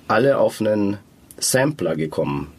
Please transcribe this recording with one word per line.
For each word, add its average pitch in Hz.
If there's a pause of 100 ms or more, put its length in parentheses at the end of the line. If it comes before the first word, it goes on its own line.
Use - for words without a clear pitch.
alle 127
auf 110
einen 104 (400)
Sampler 127
gekommen 73 (120)